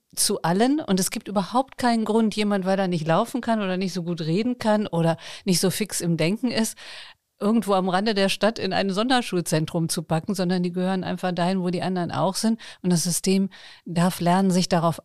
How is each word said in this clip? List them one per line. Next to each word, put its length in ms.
zu 280
allen 380
und 200
es 100
gibt 180
überhaupt 500
keinen 260
Grund, 320
jemand, 300
weil 120
er 100
nicht 180
laufen 340
kann 220
oder 160
nicht 160
so 80
gut 180
reden 380
kann 280
oder 300
nicht 140
so 100
fix 320
im 160
Denken 320
ist, 260
irgendwo 360
am 160
Rande 240
der 160
Stadt 280
in 140
ein 160
Sonderschulzentrum 1000
zu 120
packen, 320
sondern 280
die 100
gehören 320
einfach 280
dahin, 280
wo 80
die 140
anderen 280
auch 240
sind. 240
Und 100
das 140
System 460
darf 360
lernen, 300
sich 200
darauf 340